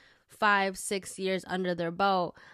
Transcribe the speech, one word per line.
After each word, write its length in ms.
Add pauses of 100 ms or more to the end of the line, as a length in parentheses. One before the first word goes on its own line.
(280)
five, 500
six 400
years 300
under 280
their 160
belt, 440 (180)